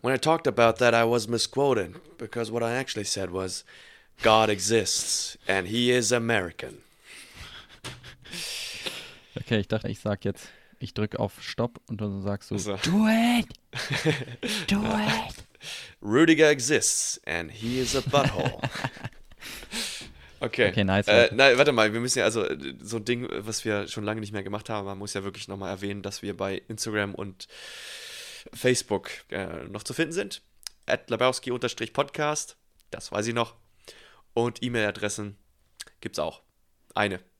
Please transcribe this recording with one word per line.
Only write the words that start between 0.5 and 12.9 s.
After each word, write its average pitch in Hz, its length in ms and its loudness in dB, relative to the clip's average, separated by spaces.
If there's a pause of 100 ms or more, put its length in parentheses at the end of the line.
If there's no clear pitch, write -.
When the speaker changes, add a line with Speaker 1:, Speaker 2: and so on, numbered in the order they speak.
Speaker 1:
that, 120 160 6
I 117 120 6
was 117 200 2
misquoted, 117 640 2 (240)
because 113 340 -6
what 117 120 -2
I 113 160 0
actually 110 260 -6
said 92 280 -4
was, 95 320 -4 (580)
"God 110 260 8
exists, 104 960 0
and 92 220 2
he 120 240 2
is 120 220 4
American." 113 640 -2 (2500)
Speaker 2:
Okay, - 240 0
ich 98 80 -2
dachte, - 220 -2
ich 92 100 -6
sag 104 260 -4
jetzt, - 240 -4 (300)
ich - 140 -10
drück 107 240 -4
auf 107 240 -4
Stopp - 460 -6
und 107 140 -8
dann 98 200 -4
sagst 101 300 -4
du, 107 40 -2
Speaker 1:
Ach 101 40 -2
so. 98 180 -4
Speaker 2:
"Do 202 300 4